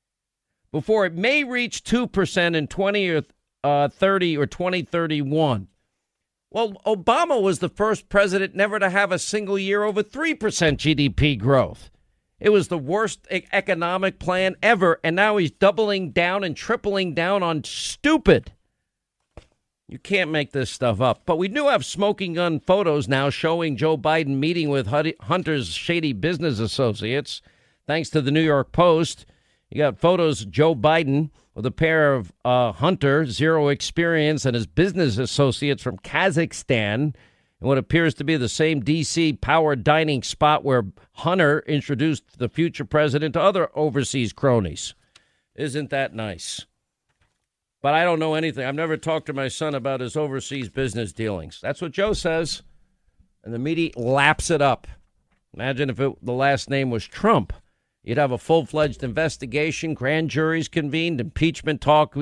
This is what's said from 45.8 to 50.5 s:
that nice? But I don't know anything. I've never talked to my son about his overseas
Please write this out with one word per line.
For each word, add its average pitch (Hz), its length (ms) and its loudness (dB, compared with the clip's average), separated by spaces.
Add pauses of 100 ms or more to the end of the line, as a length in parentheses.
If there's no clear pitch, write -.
that 135 240 -4
nice? 104 540 -10 (1120)
But 143 140 2
I 170 80 2
don't 170 160 2
know 156 160 -2
anything. 156 280 -4
I've 139 120 -6
never 156 200 -4
talked 160 300 -4
to 147 80 -8
my 135 140 -4
son 151 260 -6
about 135 260 -4
his 123 160 -8
overseas 135 540 -6